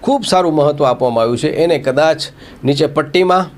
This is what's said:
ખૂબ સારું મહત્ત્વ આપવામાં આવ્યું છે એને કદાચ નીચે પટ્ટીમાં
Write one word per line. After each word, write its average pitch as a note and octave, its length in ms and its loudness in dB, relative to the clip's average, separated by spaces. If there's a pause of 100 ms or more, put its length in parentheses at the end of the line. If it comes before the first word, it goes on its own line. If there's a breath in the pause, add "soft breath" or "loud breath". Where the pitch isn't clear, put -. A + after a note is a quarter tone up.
ખૂબ C4 220 -2
સારું F3+ 320 0
મહત્ત્વ D3 300 2
આપવામાં A#2+ 360 0
આવ્યું A#2 160 0
છે D3+ 120 -2
એને E3 280 0
કદાચ D3 460 0 (400 loud breath)
નીચે C#3+ 240 0
પટ્ટીમાં F3 580 0 (120)